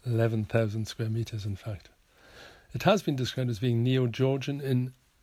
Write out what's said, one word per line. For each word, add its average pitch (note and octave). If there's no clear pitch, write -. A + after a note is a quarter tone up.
eleven A2+
thousand A2
square A2+
metres A2
in G2
fact. -
It -
has G3
been D3
described B2+
as G#2+
being A#2
Neo-Georgian C3
in B2+